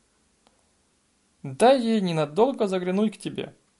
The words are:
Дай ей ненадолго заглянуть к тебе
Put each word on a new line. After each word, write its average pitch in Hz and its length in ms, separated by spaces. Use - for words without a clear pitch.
Дай 226 400
ей 226 200
ненадолго 180 640
заглянуть 190 500
к - 40
тебе - 340